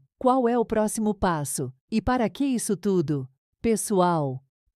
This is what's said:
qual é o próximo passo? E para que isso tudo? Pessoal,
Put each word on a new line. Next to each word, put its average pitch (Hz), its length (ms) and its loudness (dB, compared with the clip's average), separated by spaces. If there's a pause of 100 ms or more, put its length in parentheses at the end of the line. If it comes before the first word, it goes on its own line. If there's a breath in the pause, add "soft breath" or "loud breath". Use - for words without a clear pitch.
(180)
qual 254 280 2
é 240 120 2
o 226 80 0
próximo 214 480 0
passo? 151 580 -2 (180)
E 220 120 0
para 254 260 0
que 269 160 -4
isso 233 320 0
tudo? 156 500 0 (360)
Pessoal, 175 840 0 (320)